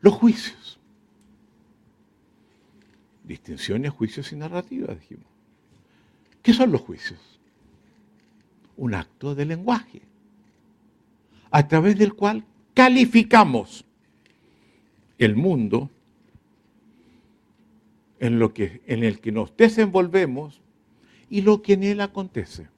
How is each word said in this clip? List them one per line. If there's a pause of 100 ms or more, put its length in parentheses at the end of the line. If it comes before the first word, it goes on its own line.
Los
juicios. (2500)
Distinciones,
juicios
y
narrativas,
dijimos. (1160)
¿Qué
son
los
juicios? (1600)
Un
acto
de
lenguaje, (1500)
a
través
del
cual (300)
calificamos (1300)
el
mundo (2250)
en
lo
que,
en
el
que
nos
desenvolvemos (680)
y
lo
que
en
él
acontece. (100)